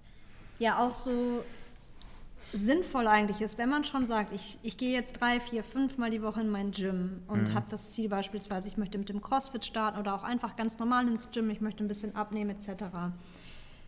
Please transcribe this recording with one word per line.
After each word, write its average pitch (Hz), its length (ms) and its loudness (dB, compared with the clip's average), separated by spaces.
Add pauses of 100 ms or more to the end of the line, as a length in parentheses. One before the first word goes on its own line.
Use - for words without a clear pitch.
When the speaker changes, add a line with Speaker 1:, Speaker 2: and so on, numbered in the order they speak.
(600)
Speaker 1:
ja 220 200 4
auch 240 140 4
so 240 500 0 (1120)
sinnvoll 247 520 4
eigentlich 208 340 6
ist, 208 160 -2
wenn 240 120 2
man 294 140 4
schon 262 220 2
sagt, 214 260 2
ich, - 300 -8
ich 226 160 -6
gehe 254 160 2
jetzt 247 260 0
drei, 240 200 4
vier, 233 240 -2
fünf 269 340 0
Mal 233 140 2
die 220 100 0
Woche 220 200 0
in 220 80 2
mein 202 220 0
Gym 185 560 0
und 214 220 2
Speaker 2:
Mhm. 214 60 2
Speaker 1:
hab 208 140 0
das 214 240 -6
Ziel 214 160 0
beispielsweise, 196 580 -2
ich - 100 -4
möchte 202 220 -2
mit 202 100 -4
dem 202 120 -2
CrossFit 262 440 0
starten 214 320 0
oder 202 160 0
auch 196 100 -2
einfach 233 320 -2
ganz 220 220 0
normal 240 300 4
ins 226 240 0
Gym, 226 180 2
ich 208 120 -2
möchte 208 220 0
ein 208 40 2
bisschen 208 280 -4
abnehmen, 208 360 0
et 202 100 -6
cetera. 180 500 -4 (760)